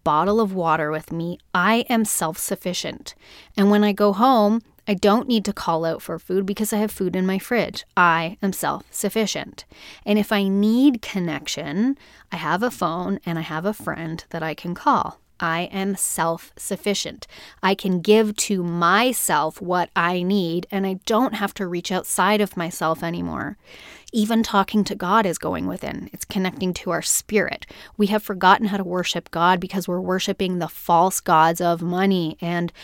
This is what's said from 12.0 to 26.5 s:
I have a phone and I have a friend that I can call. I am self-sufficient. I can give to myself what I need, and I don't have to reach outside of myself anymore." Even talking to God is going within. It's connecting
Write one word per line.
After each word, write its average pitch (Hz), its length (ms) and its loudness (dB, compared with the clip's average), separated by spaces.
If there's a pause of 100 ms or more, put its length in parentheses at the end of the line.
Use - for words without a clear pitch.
I 185 60 -6
have 165 260 -2
a 247 80 0
phone 175 540 -4
and 165 140 -4
I 160 40 -4
have 160 220 -6
a 208 80 0
friend 165 560 -8
that 165 140 -8
I 156 100 -4
can 175 220 -8
call. - 460 0 (180)
I 170 260 -2
am 196 320 -4
self-sufficient. - 1300 -4 (360)
I 190 120 4
can 185 260 0
give 208 360 4
to 190 260 -2
myself 175 1000 2
what 180 340 0
I 175 280 0
need, 180 480 0
and 196 160 -2
I 190 80 -4 (100)
don't 233 300 2
have 208 200 -4
to 196 120 -6
reach 175 260 -6
outside 196 480 0
of 202 160 -2
myself 165 460 -2
anymore." 170 560 -6 (540)
Even 220 300 2
talking 202 420 2
to 208 100 -4
God 196 320 2
is 170 100 -2
going 175 300 -4
within. - 440 -8
It's - 140 -14
connecting 185 500 -4